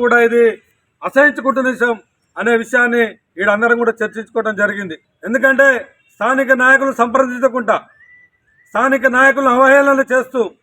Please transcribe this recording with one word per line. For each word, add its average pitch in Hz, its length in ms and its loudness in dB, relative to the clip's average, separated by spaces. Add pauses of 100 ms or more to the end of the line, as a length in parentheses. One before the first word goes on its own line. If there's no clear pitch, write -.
కూడా 240 140 2 (100)
ఇది 233 160 2 (640)
అసహించుకుంటున్న 262 680 0
విషయం 240 200 -2 (440)
అనే 226 140 0 (100)
విషయాన్ని 233 400 0 (380)
ఈడందరం 214 400 0
కూడా 226 200 0
చర్చించుకోవడం 214 600 -6
జరిగింది. 196 340 -4 (320)
ఎందుకంటే 262 400 2 (480)
స్థానిక 254 360 -2 (120)
నాయకులు 269 280 2 (100)
సంప్రదించకుండా, 247 760 -2 (920)
స్థానిక 254 360 0 (120)
నాయకులను 269 400 2
అవహేళన 269 560 4
చేస్తూ 254 280 -2 (220)